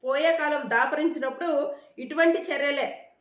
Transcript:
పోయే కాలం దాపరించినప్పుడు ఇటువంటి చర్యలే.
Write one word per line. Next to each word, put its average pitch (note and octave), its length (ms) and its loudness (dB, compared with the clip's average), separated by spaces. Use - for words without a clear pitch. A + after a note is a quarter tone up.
పోయే D4+ 320 2
కాలం D4 300 0
దాపరించినప్పుడు C#4+ 1040 0
ఇటువంటి E4 400 2
చర్యలే. C#4+ 600 -2